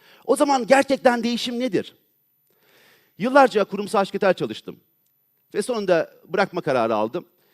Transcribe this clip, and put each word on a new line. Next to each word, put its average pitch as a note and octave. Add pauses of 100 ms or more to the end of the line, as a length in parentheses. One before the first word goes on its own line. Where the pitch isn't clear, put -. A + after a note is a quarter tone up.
(260)
O C4+
zaman C#4
gerçekten C4
değişim A#3+
nedir? F#3 (1200)
Yıllarca A3+
kurumsal G3
şirketel F#3+
çalıştım. G#2+ (760)
Ve G3+
sonunda G3+ (140)
bırakma F3+
kararı A#2
aldım. A2+ (280)